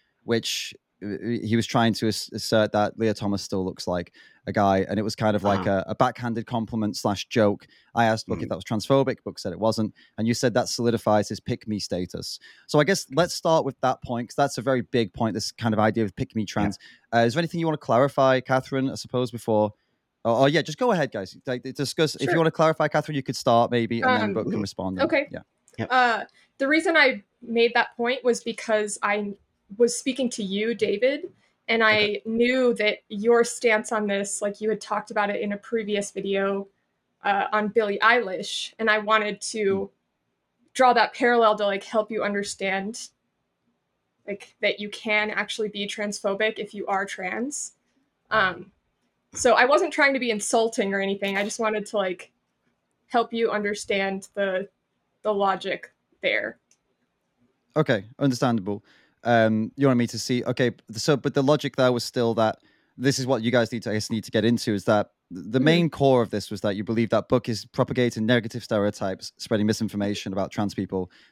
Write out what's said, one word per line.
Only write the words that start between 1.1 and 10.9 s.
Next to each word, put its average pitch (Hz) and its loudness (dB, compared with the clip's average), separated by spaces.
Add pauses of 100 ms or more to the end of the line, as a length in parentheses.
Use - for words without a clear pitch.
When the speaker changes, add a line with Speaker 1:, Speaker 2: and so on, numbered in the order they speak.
Speaker 1:
he 110 2
was 113 2
trying 117 2
to 113 -2
ass-, - -4
assert 107 2
that 104 0
Leah 110 0
Thomas 101 -4
still 95 -4
looks - -8
like 90 -4 (340)
a 101 -6
guy, 98 2
and 104 -2
it 110 0
was 110 -6
kind 107 2
of 95 -2
like 101 2
Speaker 2:
Uh-huh. 98 0
Speaker 1:
a, 107 -8
a - -8
backhanded 117 -2
compliment 110 -4
slash 101 -2
joke. 104 2 (280)
I 117 2
asked 110 0
Buck 107 -4
Speaker 2:
Mm-hmm. 78 -6
Speaker 1:
if - -6
that 82 -4
was 92 -12
transphobic. 131 0
Buck 98 -10
said 90 -8
it 87 -12
wasn't, 110 0 (240)
and 113 0
you 120 2
said 120 0
that 117 0
solidifies 110 0